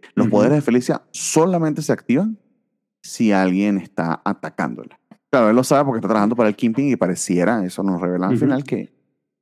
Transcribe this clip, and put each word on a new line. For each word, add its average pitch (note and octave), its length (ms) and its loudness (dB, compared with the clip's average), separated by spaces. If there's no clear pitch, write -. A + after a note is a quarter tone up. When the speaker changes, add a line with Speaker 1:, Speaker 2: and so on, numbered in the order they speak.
Speaker 1:
los A2+ 140 2
Speaker 2:
Ujú. - 80 2
Speaker 1:
poderes B2+ 200 4
de C#3+ 60 0
Felicia B2 480 0
solamente D#3+ 720 0
se C#3+ 100 -2
activan F3 460 -2
si A2 300 0
alguien F#2+ 440 2
está E2 480 -6
atacándola. - 760 -8
Claro, A#2 200 4
él A2+ 60 4
lo B2+ 80 4
sabe C#3+ 200 4
porque B2 140 -2
está G2 100 -4
trabajando G#2+ 280 2
para A2+ 120 4
el G#2 80 -2
Kingpin B2 320 0
y A#2+ 80 0
pareciera, F#2 680 0
eso F2+ 160 -8
nos F#2 180 -2
revelan F2+ 300 -2
al B2+ 60 0
Speaker 2:
Ujú. A#2 80 0
Speaker 1:
final, C3+ 200 0
que, - 300 -8